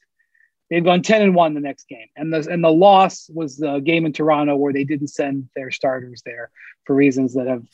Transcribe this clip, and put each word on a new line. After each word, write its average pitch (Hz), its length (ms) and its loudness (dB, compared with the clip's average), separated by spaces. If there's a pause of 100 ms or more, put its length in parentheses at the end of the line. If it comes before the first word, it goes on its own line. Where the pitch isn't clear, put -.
(720)
they've 170 140 0
gone 180 180 4
ten 214 200 2
and 190 140 4
one 160 180 2
the 147 60 -6
next 139 260 -12
game, - 300 -20
and 160 180 -6
the, 156 160 -4
and 170 140 -2
the 165 40 4
loss 190 640 4
was 151 240 -10
the 143 220 -4
game 165 280 0
in 151 60 -2
Toronto 147 440 0
where 143 160 0
they 139 100 -2
didn't 143 240 -6
send 139 480 -6
their 131 160 -12
starters 123 560 -6
there 120 240 -16 (340)
for 139 120 0
reasons 131 380 2
that 127 120 -4
have 127 160 -6 (120)